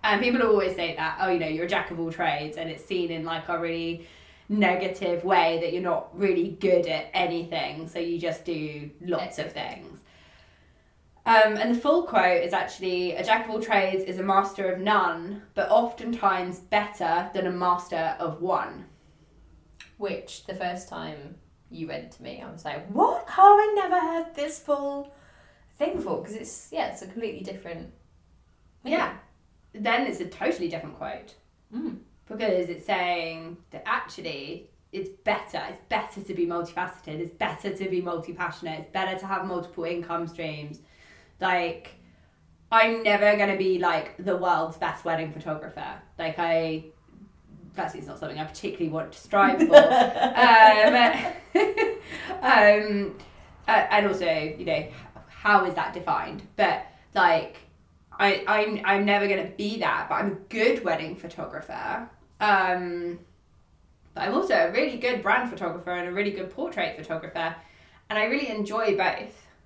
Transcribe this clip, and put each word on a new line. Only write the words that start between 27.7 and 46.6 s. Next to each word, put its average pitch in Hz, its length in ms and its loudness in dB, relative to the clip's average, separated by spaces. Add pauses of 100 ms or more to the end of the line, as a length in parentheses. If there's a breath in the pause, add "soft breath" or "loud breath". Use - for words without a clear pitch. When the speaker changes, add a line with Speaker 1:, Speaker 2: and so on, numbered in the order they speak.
Speaker 2:
thing. 285 120 -4
Speaker 1:
Yeah. - 200 0 (600)
Then 233 340 0
it's - 140 -6
a 170 40 -4
totally 190 440 -2
different 147 280 -10
quote. - 380 -12 (360)
Speaker 2:
Mm. 220 280 -8 (280)
Speaker 1:
Because 190 420 -2
it's 165 160 -10
saying 170 720 -4 (140)
that 151 160 -14
actually 165 840 -8 (220)
it's 190 180 -8
better, - 600 -4
it's - 200 -16
better 214 320 -6
to - 140 -10
be 175 100 0
multifaceted, 170 760 -6
it's 170 140 -8
better 202 420 -4
to 185 140 -6
be 180 120 -2
multi-passionate, 165 800 -8
it's - 100 -16
better 190 260 -2
to 190 80 -10
have 190 220 -4
multiple 175 360 -6
income 170 440 -4
streams. 151 520 -10 (600 soft breath)
Like, 175 560 -2 (760 soft breath)
I'm 226 300 4
never 208 340 4
gonna 202 220 0
be, 185 220 2
like, 170 440 0
the 180 140 0
world's 165 400 0
best 165 280 -6
wedding 165 260 -2
photographer. 151 680 -10 (200)
Like, 160 180 -4
I, 165 480 0 (880)